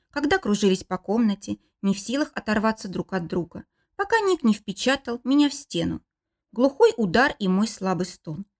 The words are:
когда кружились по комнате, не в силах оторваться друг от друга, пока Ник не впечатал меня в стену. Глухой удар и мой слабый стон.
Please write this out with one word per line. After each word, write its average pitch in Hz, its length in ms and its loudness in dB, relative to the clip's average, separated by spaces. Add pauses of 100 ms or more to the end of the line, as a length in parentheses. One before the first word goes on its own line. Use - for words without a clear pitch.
(100)
когда 294 280 0
кружились 202 460 2
по 185 140 -6
комнате, 208 600 -2 (240)
не 196 120 2
в 202 60 -10
силах 285 340 -4
оторваться 214 540 -2
друг 180 240 -8
от 180 140 -4
друга, 180 380 -6 (320)
пока 415 240 0
Ник 381 220 0
не 220 120 4
впечатал 247 720 -4
меня 285 240 4
в 277 60 -6
стену. - 480 -6 (500)
Глухой 285 440 4
удар 233 420 2
и 196 100 -2
мой 196 200 2
слабый 190 380 -4
стон. 160 380 -12 (160)